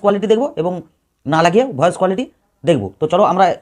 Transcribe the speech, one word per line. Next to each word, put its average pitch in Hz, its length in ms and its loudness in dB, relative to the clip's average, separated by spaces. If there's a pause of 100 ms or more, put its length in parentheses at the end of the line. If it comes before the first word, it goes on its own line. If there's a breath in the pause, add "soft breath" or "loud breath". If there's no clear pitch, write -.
কোয়ালিটি 202 300 0
দেখবো 226 140 2 (100)
এবং 175 260 -4 (500)
না 160 100 2
লাগিয়েও 214 300 2
ভয়েস 170 280 0
কোয়ালিটি 190 240 0 (440)
দেখবো। 131 180 0 (140)
তো - 120 0
চলো 180 100 2 (100)
আমরা 185 120 2 (180)